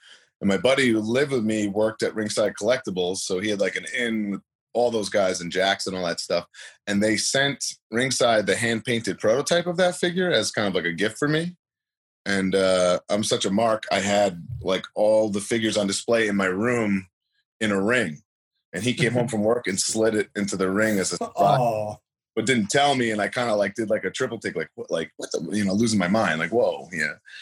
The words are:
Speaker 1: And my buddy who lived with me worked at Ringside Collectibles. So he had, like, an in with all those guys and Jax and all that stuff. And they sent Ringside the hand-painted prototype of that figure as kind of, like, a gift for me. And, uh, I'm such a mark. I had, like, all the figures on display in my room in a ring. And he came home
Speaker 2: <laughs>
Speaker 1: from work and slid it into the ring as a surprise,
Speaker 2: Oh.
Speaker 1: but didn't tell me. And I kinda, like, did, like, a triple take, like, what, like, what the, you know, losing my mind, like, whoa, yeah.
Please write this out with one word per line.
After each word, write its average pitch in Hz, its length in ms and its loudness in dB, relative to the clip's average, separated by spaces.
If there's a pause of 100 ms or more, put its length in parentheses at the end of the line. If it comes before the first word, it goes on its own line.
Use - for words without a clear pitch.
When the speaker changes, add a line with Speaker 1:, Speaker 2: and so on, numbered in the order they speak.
(400)
Speaker 1:
And 101 60 0
my 98 100 2
buddy 127 320 2
who 110 100 2
lived 127 320 0
with 120 120 0
me 107 240 0
worked 107 340 -2
at 107 140 -2
Ringside 107 400 -2
Collectibles. 95 640 -2
So 92 220 -4
he 104 100 -2
had, 104 100 -2
like, 95 160 0
an - 100 -8 (120)
in 110 340 -2
with 98 100 -6 (320)
all 120 180 2
those 104 180 -2
guys 95 300 2
and 85 120 -8
Jax 95 360 0
and 95 80 -4
all 92 100 -4
that 85 140 -2
stuff. 85 260 -2 (400)
And 101 160 0
they 107 160 2
sent 135 460 0 (280)
Ringside 117 540 2
the 92 120 2
hand-painted 113 600 -2
prototype 143 500 2
of 175 100 -4
that 180 180 2
figure 175 340 -2
as 113 220 0
kind 107 160 0
of, 90 80 0
like, 85 100 -2
a 87 60 -2
gift 95 260 -2
for 147 100 0
me. 165 280 -2 (720)
And, 95 280 0
uh, 92 460 4 (100)
I'm 104 140 0
such 117 220 0
a 98 60 -2
mark. 110 400 2
I 98 100 2
had, 101 440 2 (160)
like, 92 320 -2
all 107 360 4
the 98 120 -2
figures 110 360 0
on 101 100 2
display 113 400 0
in 101 80 0
my 98 100 2
room 101 600 0 (520)
in 110 120 0
a 98 100 2
ring. 107 400 0 (520)
And 92 100 -6
he 123 100 0
came 117 200 0
home 120 140 0
Speaker 2:
<laughs> - 20 -8
Speaker 1:
from 110 140 0
work 117 240 2
and 95 120 -2
slid 110 360 0
it 104 200 0
into 101 220 -2
the 92 120 0
ring 104 300 0
as 87 140 -2
a 85 40 -4
surprise, - 440 2
Speaker 2:
Oh. 107 400 -2 (340)
Speaker 1:
but 113 100 -2
didn't 113 240 2
tell 143 260 4
me. 117 160 0
And 104 100 -2
I 101 80 0
kinda, 117 260 -2
like, 101 200 0
did, 110 140 -2
like, 107 140 0
a 95 80 -4
triple 117 280 -4
take, 92 180 -6
like, 80 180 -4
what, - 160 -14
like, 82 240 -4
what - 160 -10
the, 82 240 -4
you 104 80 2
know, 95 100 2
losing 110 260 2
my 90 100 2
mind, 95 320 2
like, 87 100 -2
whoa, 90 400 0
yeah. 76 220 -4 (280)